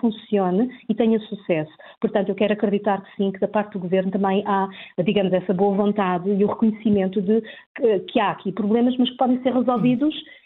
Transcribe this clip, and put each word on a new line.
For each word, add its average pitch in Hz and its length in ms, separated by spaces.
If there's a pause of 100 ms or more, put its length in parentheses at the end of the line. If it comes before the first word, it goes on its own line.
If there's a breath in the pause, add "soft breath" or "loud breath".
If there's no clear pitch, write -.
funcione 208 680 (200 loud breath)
e 214 60
tenha 226 240
sucesso. 170 520 (300 loud breath)
Portanto, 208 280
eu 196 60
quero 208 180
acreditar 202 500
que - 120
sim, 196 160
que 190 80
da 196 80
parte 208 260
do 196 60
Governo 185 320
também 190 340
há, 196 220 (360 loud breath)
digamos, 196 280
essa 185 220
boa 196 220
vontade 196 540
e 202 140
o 208 40
reconhecimento 208 760
de 214 200 (340 loud breath)
que, 220 240
que - 200
há 196 120
aqui 190 200
problemas, 233 460
mas 247 120
que - 80
podem 254 260
ser 247 100
resolvidos 254 640 (300 loud breath)